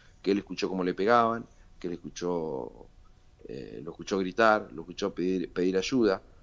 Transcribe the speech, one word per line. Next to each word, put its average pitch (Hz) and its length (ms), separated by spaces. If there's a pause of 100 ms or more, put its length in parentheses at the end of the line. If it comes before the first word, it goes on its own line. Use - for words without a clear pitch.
(220)
que 92 80
él 98 80
escuchó 92 300
cómo 92 160
le 90 100
pegaban, 113 500 (360)
que 90 80
él 85 60
escuchó, 80 920 (600)
eh, 55 340
lo 82 80
escuchó 85 280
gritar, 101 540
lo 78 100
escuchó 90 300
pedir, 92 400
pedir 92 240
ayuda, 101 460 (200)